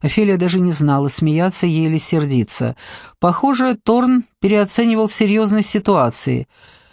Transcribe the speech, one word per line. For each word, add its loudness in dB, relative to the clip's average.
Офелия 2
даже 0
не 2
знала, 0
смеяться 0
ей 0
или 0
сердиться. -2
Похоже, 0
Торн 0
переоценивал 0
серьёзность 0
ситуации — 0